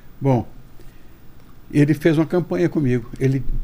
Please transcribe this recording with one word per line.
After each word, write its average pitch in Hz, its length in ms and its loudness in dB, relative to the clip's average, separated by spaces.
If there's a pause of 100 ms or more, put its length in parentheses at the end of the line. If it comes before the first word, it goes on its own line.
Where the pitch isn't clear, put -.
(200)
Bom, 131 260 2 (1300)
ele 143 220 4
fez 160 240 2
uma 160 80 2
campanha 175 420 0
comigo. 127 400 0 (120)
Ele, 135 220 0 (220)